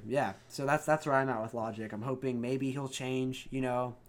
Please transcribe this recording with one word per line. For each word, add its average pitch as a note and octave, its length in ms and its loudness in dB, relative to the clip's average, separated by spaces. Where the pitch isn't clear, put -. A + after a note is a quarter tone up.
Yeah. A2+ 280 2
So C#3 160 -4
that's, D3+ 200 4
that's D3+ 200 4
where C#3+ 100 4
I'm C3+ 140 4
at A2+ 120 0
with A2 120 -6
Logic. A2 400 -4
I'm G#2 80 -6
hoping B2+ 400 -2
maybe C3 300 0
he'll C3+ 180 -4
change, C3 600 -2
you C3+ 120 -2
know? B2 340 0